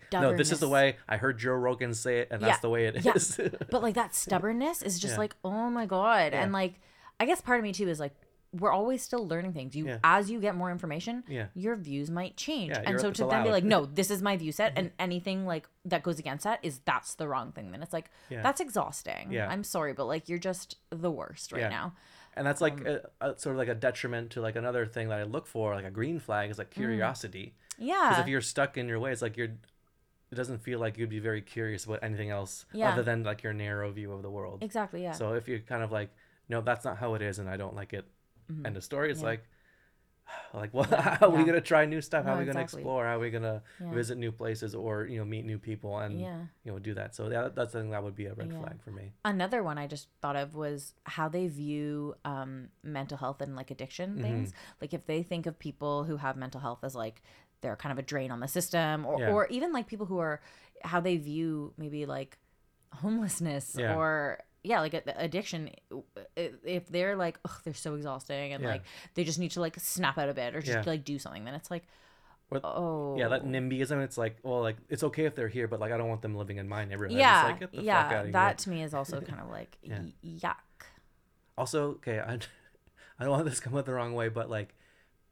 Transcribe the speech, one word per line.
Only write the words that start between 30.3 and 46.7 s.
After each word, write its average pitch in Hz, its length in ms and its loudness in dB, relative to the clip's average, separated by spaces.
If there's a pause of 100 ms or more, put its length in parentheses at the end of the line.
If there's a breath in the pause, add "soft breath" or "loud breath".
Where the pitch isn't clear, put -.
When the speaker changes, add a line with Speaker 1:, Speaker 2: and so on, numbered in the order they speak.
Speaker 1:
it 120 40 -12
doesn't 123 240 -4
feel 120 200 -4
like 110 180 -2
you'd 113 120 -2
be 110 100 -4
very 107 240 -2
curious 107 420 -4
about 107 160 -2
anything 107 300 -2
else 101 420 -6
Speaker 2:
Yeah. 208 200 4
Speaker 1:
other 123 100 2
than, 117 200 2
like, 107 200 -2
your 107 100 -2
narrow 104 380 -2
view 101 200 -8
of 98 120 -8
the 98 80 -8
world. 98 320 -8
Speaker 2:
Exactly, 196 400 -4
yeah. 175 80 -4
Speaker 1:
So 113 220 -2
if 117 140 -2
you're 123 120 -2
kind 113 240 -4
of 110 80 -4
like, 104 180 -2 (380 soft breath)
"No, 117 140 0
that's 117 240 0
not 98 120 -4
how 113 160 -2
it 104 80 -2
is, 101 180 -2
and 98 100 -6
I 95 80 -4
don't 98 180 -8
like 101 180 -10
it," 98 120 -8 (440)
Speaker 2:
Mm-hmm. 156 160 -6
Speaker 1:
end 110 120 -4
of 113 60 -8
story, 147 280 0
it's 151 100 -4
Speaker 2:
Yeah. 151 60 -2
Speaker 1:
like, 113 160 -2 (800 soft breath)
<sighs> - 280 -14
like, 107 200 -6
<laughs> - 0 -
well, 131 160 4
Speaker 2:
Yeah, - 280 6
Speaker 1:
how 208 100 12
are - 40 8
we 160 80 6
Speaker 2:
yeah. 160 60 8
Speaker 1:
gonna 165 160 6
try 156 240 8
new 156 160 0
stuff? 151 240 0
How 139 60 2
Speaker 2:
No, 135 60 2
Speaker 1:
are - 20 0
we - 60 0
gonna 135 160 0
Speaker 2:
exactly. 139 200 -6
Speaker 1:
explore? 131 240 0
How 117 120 0
are - 20 -2
we 117 120 -2
gonna 113 300 -2 (180 loud breath)
Speaker 2:
Yeah. 175 140 -8
Speaker 1:
visit 120 240 -2
new 117 140 -2
places 113 440 -4
or, 107 300 -2
you 120 140 -6
know, 107 60 -4
meet 110 200 -6
new 110 140 -4
people 104 400 -6
and, 104 200 -4
Speaker 2:
Yeah. 175 260 -6 (180)
Speaker 1:
you 117 80 -10